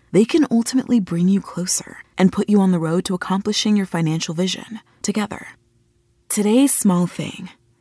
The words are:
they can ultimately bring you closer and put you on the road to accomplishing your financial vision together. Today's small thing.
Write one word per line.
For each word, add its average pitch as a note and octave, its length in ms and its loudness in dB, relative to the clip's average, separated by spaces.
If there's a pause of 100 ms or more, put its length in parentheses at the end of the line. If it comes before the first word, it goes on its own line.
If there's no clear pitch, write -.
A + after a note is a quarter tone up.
(140)
they F#3+ 100 6
can D4 260 2
ultimately A#3 520 0
bring F3 260 0
you G3 140 2
closer - 560 -8 (200)
and F#3 140 6
put - 160 -2
you G#3 140 4
on F#3+ 100 4
the F3 80 0
road E3 260 -2
to G3 80 -4
accomplishing G#3 640 -2
your G3+ 100 0
financial E3 480 -2
vision F#3 460 -4 (220)
together. - 460 -6 (800)
Today's A3 440 4
small F3+ 340 2
thing. - 420 -12 (320)